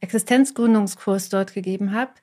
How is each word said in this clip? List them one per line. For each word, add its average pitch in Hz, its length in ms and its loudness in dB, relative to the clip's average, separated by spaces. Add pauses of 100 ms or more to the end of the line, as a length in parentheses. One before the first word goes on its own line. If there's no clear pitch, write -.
Existenzgründungskurs 220 1300 0
dort 196 240 -2
gegeben 196 400 -4
habe. 247 200 -4 (100)